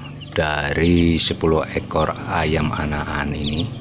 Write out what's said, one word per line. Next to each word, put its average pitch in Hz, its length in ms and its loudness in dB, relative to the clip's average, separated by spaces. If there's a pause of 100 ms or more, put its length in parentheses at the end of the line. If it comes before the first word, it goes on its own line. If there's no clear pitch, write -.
(380)
dari 80 800 4
sepuluh 80 480 2
ekor 78 480 -2 (160)
ayam 80 400 0
anakan 76 640 -4
ini 76 320 -2 (160)